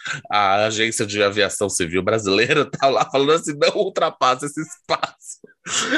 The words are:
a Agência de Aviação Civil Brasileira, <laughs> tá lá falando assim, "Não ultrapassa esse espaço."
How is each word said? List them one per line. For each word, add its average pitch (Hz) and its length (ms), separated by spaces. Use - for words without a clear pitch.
a 104 340
Agência 110 400
de 101 160
Aviação 101 480
Civil 90 340
Brasileira, 110 600
<laughs> - 60
tá - 160
lá 123 220
falando 139 240
assim, 160 240
"Não 170 200
ultrapassa 156 680
esse 147 160
espaço." - 800